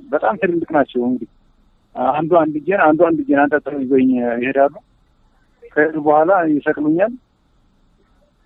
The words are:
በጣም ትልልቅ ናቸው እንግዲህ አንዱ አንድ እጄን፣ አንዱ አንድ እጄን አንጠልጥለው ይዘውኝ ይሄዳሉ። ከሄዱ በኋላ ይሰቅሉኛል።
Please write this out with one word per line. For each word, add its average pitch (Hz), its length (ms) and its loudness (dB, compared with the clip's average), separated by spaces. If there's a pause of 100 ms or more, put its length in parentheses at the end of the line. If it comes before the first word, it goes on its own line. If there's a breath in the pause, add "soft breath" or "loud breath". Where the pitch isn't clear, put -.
በጣም 156 280 -2
ትልልቅ 170 340 -4
ናቸው 135 320 -2
እንግዲህ 123 280 -6 (800)
አንዱ 156 260 -2
አንድ 156 200 2
እጄን፣ 175 240 -2
አንዱ 156 220 4
አንድ 165 160 2
እጄን 139 220 0
አንጠልጥለው 143 400 -2
ይዘውኝ 131 280 2 (260)
ይሄዳሉ። 135 400 0 (920)
ከሄዱ 156 320 0
በኋላ 151 300 2 (160)
ይሰቅሉኛል። 156 680 -2 (1300)